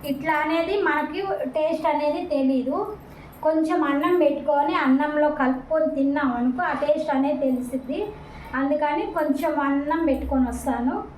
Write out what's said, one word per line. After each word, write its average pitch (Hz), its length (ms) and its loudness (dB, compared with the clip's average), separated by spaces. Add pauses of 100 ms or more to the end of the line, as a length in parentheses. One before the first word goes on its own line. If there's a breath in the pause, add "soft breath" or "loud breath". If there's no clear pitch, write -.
(100)
ఇట్లా 277 220 -2
అనేది 330 500 2
మనకి 302 380 0 (240)
టేస్ట్ 311 420 0
అనేది 294 400 0
తెలీదు. 277 680 0 (460 loud breath)
కొంచెం 320 420 2
అన్నం 294 340 2
పెట్టుకొని 285 560 2
అన్నంలో 302 540 4
కలుపుకొని 294 680 0
తిన్నాం 277 380 2
అనుకో, 247 300 0
ఆ 311 100 0
టేస్ట్ 302 380 0
అనేది 277 280 2
తెలిసిద్ది. 262 640 -2 (540 loud breath)
అందుకని 294 500 0 (140)
కొంచెం 294 420 0
అన్నం 285 440 0
పెట్టుకొని 262 440 2
వస్తాను. 240 460 -2 (240)